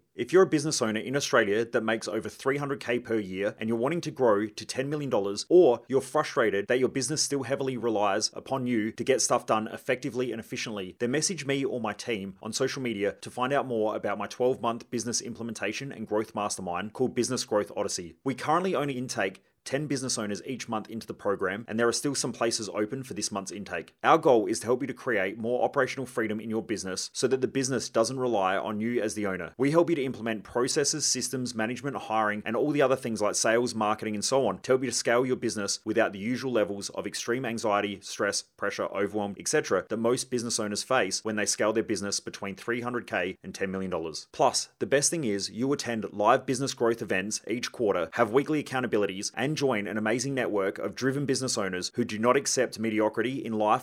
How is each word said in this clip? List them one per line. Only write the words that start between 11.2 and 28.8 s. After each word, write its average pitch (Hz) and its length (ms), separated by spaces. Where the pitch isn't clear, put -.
me 139 180
or 123 160
my 110 140
team 98 500
on 110 120
social 131 260
media 101 400
to 113 100
find 127 220
out 135 140
more 107 280
about 104 220
my 104 100
twelve-month 120 640
business 113 300
implementation 113 720
and 110 160
growth 107 260
mastermind 98 600
called 127 200
Business 120 300
Growth 104 320
Odyssey. 92 380
We 135 100
currently 170 400
only 139 220
intake 110 460
ten 147 240
business 127 300
owners 104 300
each 120 240
month 107 180
into 113 180
the - 60
program, 98 560
and 110 100
there 117 80
are 117 60
still 139 220
some 131 180
places 113 380
open 107 320
for 131 100
this 104 180
month's 98 220
intake. 90 500
Our 139 140
goal 123 300
is 113 140
to - 60
help 123 140
you 135 60
to - 80
create 101 420
more 120 260
operational 131 440
freedom 110 340
in 113 80
your 110 140
business 92 500
so - 160
that 131 140
the 131 40
business 131 440
doesn't 120 280
rely 101 380
on 104 240